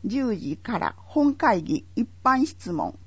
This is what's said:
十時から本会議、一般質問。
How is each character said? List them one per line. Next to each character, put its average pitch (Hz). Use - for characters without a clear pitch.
十 226
時 156
か -
ら -
本 294
会 220
議、 -
一 233
般 262
質 -
問。 120